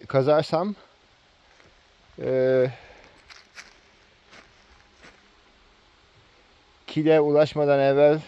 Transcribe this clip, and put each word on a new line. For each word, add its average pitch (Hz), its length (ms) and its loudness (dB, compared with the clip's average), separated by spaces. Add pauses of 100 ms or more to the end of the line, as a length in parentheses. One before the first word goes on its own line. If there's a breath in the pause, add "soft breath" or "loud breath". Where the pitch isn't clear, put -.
kazarsam, 151 680 -2 (1500 soft breath)
e, 127 480 0 (4000 loud breath)
kile 156 320 2
ulaşmadan 147 600 0
evvel 147 480 2